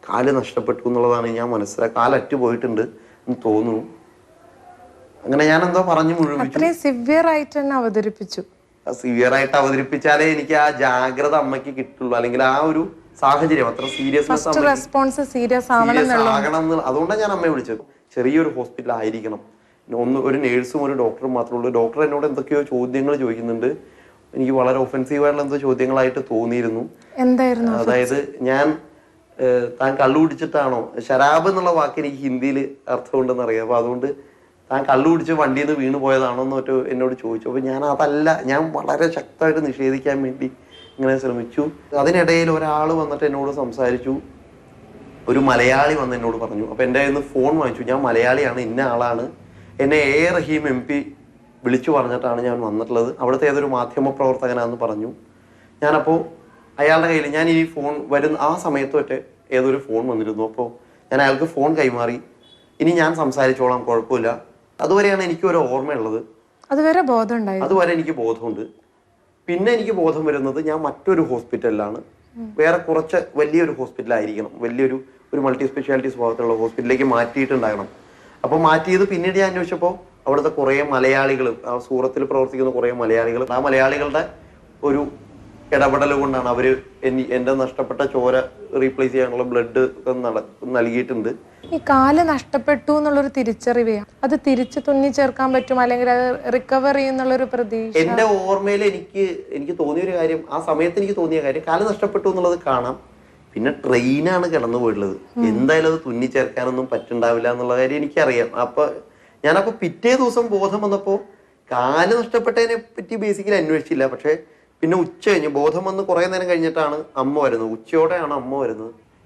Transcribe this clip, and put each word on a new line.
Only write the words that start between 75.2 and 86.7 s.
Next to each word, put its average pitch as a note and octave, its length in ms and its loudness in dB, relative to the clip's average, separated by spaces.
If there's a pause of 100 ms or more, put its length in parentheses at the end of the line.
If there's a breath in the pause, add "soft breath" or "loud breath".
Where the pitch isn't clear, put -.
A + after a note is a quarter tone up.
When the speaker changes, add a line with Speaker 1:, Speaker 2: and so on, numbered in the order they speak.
Speaker 1:
ഒരു C3+ 60 0
മൾട്ടി C3+ 240 0
സ്പെഷ്യാലിറ്റി C3 440 -2
സ്വഭാവത്തിലുള്ള A#2 460 -2
ഹോസ്പിറ്റലിലേക്ക് A#2+ 500 0
മാറ്റിയിട്ടുണ്ടാകണം. A#2 840 0 (560 loud breath)
അപ്പൊ C3+ 140 0
മാറ്റിയത് E3 500 2
പിന്നീട് F3+ 300 -2
ഞാൻ F#3+ 120 2
അന്വേഷിച്ചപ്പോ F3+ 520 -4 (240)
അവിടുത്തെ C#3+ 220 2
കുറേ C#3+ 340 0
മലയാളികൾ, C3+ 720 2 (100)
ആ B2 120 -4
സൂറത്തിൽ C3 460 -2
പ്രവർത്തിക്കുന്ന C3 480 0
കുറേ A#2+ 180 0
മലയാളികൾ, A#2 600 0
ആ B2 80 0
മലയാളികളുടെ C#3+ 720 0 (560 loud breath)
ഒരു C#3+ 220 2 (680)
ഇടപെടൽ C#3 380 4
കൊണ്ടാണ് C3+ 360 0
അവര് B2+ 280 2 (280)